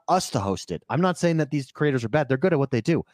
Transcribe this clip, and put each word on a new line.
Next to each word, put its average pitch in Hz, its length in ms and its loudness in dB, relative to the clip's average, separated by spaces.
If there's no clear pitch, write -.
us 180 240 0
to 120 80 0
host 98 320 -4
it. 80 180 -6
I'm 156 120 0
not 185 160 2
saying 170 200 0
that 147 140 -2
these 143 200 -4
creators 135 320 0
are 110 60 -4
bad. 147 200 0
They're 131 80 2
good 175 160 2
at 143 60 4
what 139 120 -2
they 117 100 2
do. 156 220 0